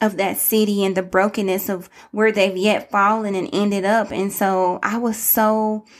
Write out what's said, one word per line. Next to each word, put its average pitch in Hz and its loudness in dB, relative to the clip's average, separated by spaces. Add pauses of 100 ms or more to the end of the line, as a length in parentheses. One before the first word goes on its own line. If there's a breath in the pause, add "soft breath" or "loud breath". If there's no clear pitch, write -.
of 214 0
that 196 -2
city 208 2
and 190 0
the 190 0
brokenness 190 0
of 180 -8 (220 loud breath)
where 214 2
they've 196 2
yet 202 0
fallen 202 0
and 185 -4
ended 202 0
up. 208 0
And 196 -4
so 185 0
I 214 -2
was 233 -2
so 214 0 (140 loud breath)